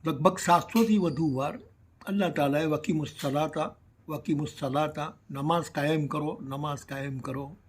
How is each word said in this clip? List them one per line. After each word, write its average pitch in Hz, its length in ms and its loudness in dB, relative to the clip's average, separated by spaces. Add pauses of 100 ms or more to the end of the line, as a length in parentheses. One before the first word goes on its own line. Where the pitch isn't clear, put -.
લગભગ 160 320 2
સાતસોથી 214 600 4
વધુ 156 380 2
વાર 139 240 -4 (480)
અલ્લાહ 196 220 0
તાલાએ 143 360 2
"વકીમુસ 151 560 0
સલાતા, 151 540 -2 (320)
વકીમુસ 147 420 -2 (100)
સલાતા", 151 580 -2 (140)
નમાઝ 156 400 0
કાયમ 151 360 2
કરો, 151 340 -4
નમાઝ 139 440 -6
કાયમ 139 320 -8
કરો 139 400 -8 (120)